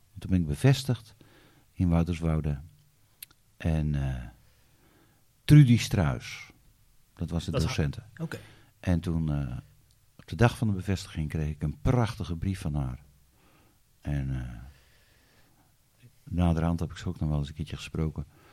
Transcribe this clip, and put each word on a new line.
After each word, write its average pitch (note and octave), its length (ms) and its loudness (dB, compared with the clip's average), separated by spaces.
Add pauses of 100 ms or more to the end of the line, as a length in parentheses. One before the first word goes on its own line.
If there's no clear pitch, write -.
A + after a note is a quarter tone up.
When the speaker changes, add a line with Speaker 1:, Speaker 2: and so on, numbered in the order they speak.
(200)
Speaker 1:
Toen F#2 100 -12
ben F#2 100 4
ik E2 80 0
bevestigd B2+ 680 0 (580)
in F#2 160 0
Wouterswoude. D#2+ 720 0 (1000)
En, D#2 380 0
eh, C2 280 -4 (1200)
Trudy D3 320 10
Struis, - 720 -2 (640)
dat E2 160 -8
was E2 160 -4
de F2+ 60 -4
Speaker 2:
Dat D#2+ 100 0
is D#2+ 60 0
haar. - 80 -4
Speaker 1:
docente. D2 280 -2 (140)
Speaker 2:
Oké. - 220 -10 (400)
Speaker 1:
En F2+ 200 0
toen, E2 320 -2
eh, C#2 260 -4 (580)
op - 120 -20
de - 80 -10
dag A#2 220 4
van A2+ 100 0
de G#2 60 0
bevestiging F2 560 -4
kreeg D2+ 200 -2
ik D#2 140 -6
een D2 180 -4
prachtige A#2 540 0
brief F#2 240 -4
van D2+ 160 -4
haar. C2 280 -4 (1000)
En, C2+ 400 -4
eh, A#1+ 180 -12 (1600)
naderhand E2+ 560 2
heb D#2 120 -4
ik - 60 -14
ze - 100 -8
ook F2 120 -6
nog D#2 100 0
wel D2+ 100 0
eens C#2+ 80 -4
een D#2 60 -14
keertje - 220 -8
gesproken. D2+ 500 -6 (280)